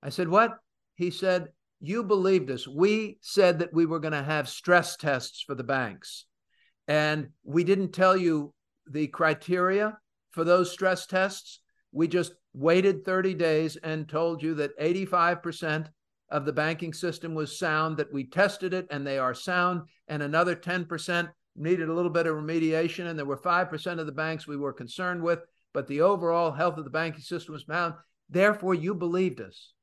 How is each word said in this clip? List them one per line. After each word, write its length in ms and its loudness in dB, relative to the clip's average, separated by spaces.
I 80 -8
said, 180 -2
"What?" 300 4
He 160 -2
said, 380 0
You 220 -4
believed 480 2
us. 160 -6
We 540 0
said 380 4
that 140 -2
we 140 4
were 140 -2
gonna 220 -2
have 260 -2
stress 480 2
tests 460 -4
for 120 -8
the 100 -8
banks, 600 -6
and 400 0
we 200 0
didn't 280 0
tell 240 6
you 380 0
the 220 -4
criteria 920 0
for 140 -4
those 280 4
stress 340 0
tests. 540 -2
We 160 0
just 240 0
waited 500 4
thirty 300 0
days 420 0
and 320 -6
told 340 -2
you 120 -2
that 240 -2
eighty-five 640 2
percent 480 -4
of 160 -2
the 80 -2
banking 400 -2
system 420 -6
was 240 -6
sound, 380 0
that 160 -4
we 120 -4
tested 500 0
it 160 -4
and 160 -6
they 120 -2
are 160 0
sound, 480 0
and 140 -4
another 320 2
ten 300 -4
percent 440 -2
needed 340 0
a 60 -2
little 160 0
bit 160 2
of 100 0
remediation, 680 0
and 120 -6
there 80 -4
were 100 -4
five 340 0
percent 300 -6
of 60 -6
the 60 -10
banks 340 -4
we 100 -8
were 160 -4
concerned 500 -6
with, 180 0
but 140 -2
the 140 -2
overall 520 4
health 240 0
of 80 -10
the 60 -12
banking 320 -4
system 320 -10
was 100 -12
sound. 300 -2
Therefore, 460 4
you 200 0
believed 460 -2
us. 320 -18